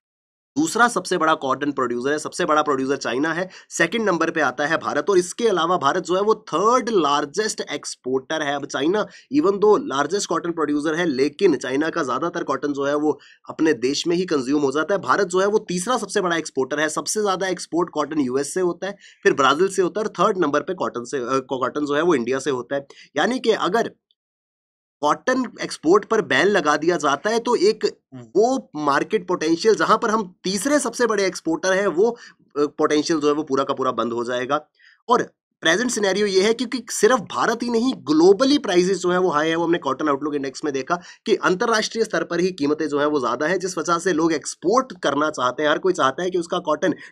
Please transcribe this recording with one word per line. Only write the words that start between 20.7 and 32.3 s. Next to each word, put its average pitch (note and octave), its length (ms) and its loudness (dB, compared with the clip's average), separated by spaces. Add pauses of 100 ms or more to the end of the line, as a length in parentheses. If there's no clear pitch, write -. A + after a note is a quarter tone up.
कॉटन A#2+ 300 -4
से, C#3 140 -6
अ, B2+ 320 -2
कॉटन D3 360 -2
जो C#3+ 80 -2
है D3+ 80 2
वो F3 140 4
इंडिया B2+ 240 -2
से D3 100 -4
होता B2+ 260 -4
है। C#3 120 -4 (300)
यानी G#3+ 220 0
कि A3+ 120 2
अगर E3 400 0 (1080)
कॉटन A3 500 0 (100)
एक्सपोर्ट F#3 440 2
पर A3 160 2
बैन C3+ 260 2
लगा D3+ 300 2
दिया E3 200 0
जाता C#3+ 320 0
है A3+ 100 0
तो A#3 160 0
एक G#3 300 2 (300)
वो G#3 600 0
मार्केट D#3 520 0
पोटेंशियल E3 480 2
जहां E3 220 4
पर A3+ 120 -2
हम G#3 340 -2
तीसरे G#3 360 0
सबसे A#3+ 260 -2
बड़े G3+ 200 0
एक्सपोर्टर E3+ 480 -2
हैं, G3+ 140 2
वो, F#3+ 240 2
अ, A#3+ 60 -14 (400)